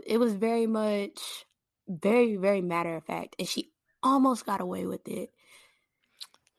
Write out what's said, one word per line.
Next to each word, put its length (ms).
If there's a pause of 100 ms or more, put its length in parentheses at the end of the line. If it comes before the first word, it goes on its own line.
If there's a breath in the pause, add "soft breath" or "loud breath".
It 120
was 160
very 340
much, 760 (420)
very, 480
very 260
matter 340
of 100
fact. 340
And 80
she 240 (320)
almost 420
got 160
away 240
with 220
it. 240 (1300 soft breath)